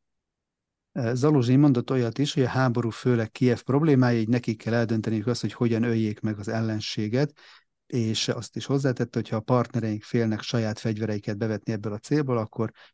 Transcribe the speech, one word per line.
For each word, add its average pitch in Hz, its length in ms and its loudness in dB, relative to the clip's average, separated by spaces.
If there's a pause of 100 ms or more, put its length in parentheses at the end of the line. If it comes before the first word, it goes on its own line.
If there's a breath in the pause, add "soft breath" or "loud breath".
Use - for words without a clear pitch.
(1120)
Zaluzsny 127 440 4
mondott 135 340 4
olyat 120 260 0
is, 143 160 -2
hogy 135 100 2
a 120 40 2
háború 120 420 0
főleg 117 420 0
Kijev 123 280 2
problémája, 127 600 4
így 107 80 0
nekik 117 360 0
kell 113 100 -2
eldönteniük 110 540 0
azt, 120 140 -2
hogy 107 120 -4
hogyan 113 300 0
öljék 113 360 0
meg 107 200 -4
az 104 80 -10
ellenséget, 110 880 -2 (580 loud breath)
és 113 360 -2
azt - 280 -6
is 113 100 -8
hozzátette, 127 540 -2
hogy 110 100 -4
ha 117 60 -4
a 110 40 -2
partnereink 113 640 0
félnek 110 380 0
saját 110 380 -4
fegyvereiket 107 580 -4
bevetni 110 360 -4
ebből 104 200 -6
a 104 40 -8
célból, 139 400 -2
akkor 110 340 -4 (220 loud breath)